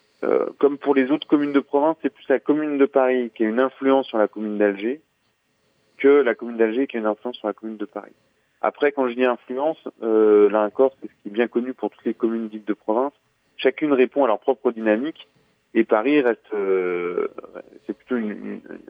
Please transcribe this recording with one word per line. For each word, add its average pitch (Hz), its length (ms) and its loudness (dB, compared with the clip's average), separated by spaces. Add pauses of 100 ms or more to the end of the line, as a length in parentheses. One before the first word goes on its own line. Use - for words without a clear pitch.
(220)
Euh, - 240 0 (120)
comme 139 180 2
pour 139 180 -2
les 131 160 2
autres 151 160 -2
communes 147 260 0
de 139 80 4
province, 147 420 -2
c'est 139 100 -4
plus - 160 -20
la 127 120 2
commune 151 380 -2
de 139 80 4
Paris 127 480 0
qui 117 100 -2
a 110 40 0
une 113 120 0
influence 135 460 0
sur 113 120 -6
la 104 100 2
commune 107 300 -8
d'Alger 104 420 0 (960)
que 139 100 4
la 139 260 4
commune 117 220 -10
d'Alger 113 300 2
qui - 100 -10
a 113 40 -2
une 107 60 -4
influence 107 300 -6
sur - 100 -8
la 104 80 -4
commune 110 220 -12
de 104 80 -8
Paris. 104 280 -14 (500)
Après, 143 280 0
quand 131 180 -4
je 120 60 -6
dis 127 100 -2
influence, 131 540 -4 (240)
euh, 107 480 6
là 107 140 0
encore, 131 360 0
c'est - 80 -16
ce - 40 -18 (100)
qui 107 60 -12
est - 20 -12
bien 110 160 0
connu 123 280 -4
pour 104 160 -6
toutes - 140 -20
les 120 100 -4
communes 113 340 -4
dites 107 180 -14
de 104 80 -4
province. 123 380 -4 (440)
Chacune 143 360 0
répond 131 320 2
à - 20 2
leur 104 140 2
propre 127 320 0
dynamique, 113 560 -2 (460)
et 113 100 4
Paris 131 380 2
reste, 117 180 0 (140)
euh, 90 720 -2 (580)
c'est 107 80 -8
plutôt - 220 -8
une, 107 140 -4
une, 101 300 -12 (300)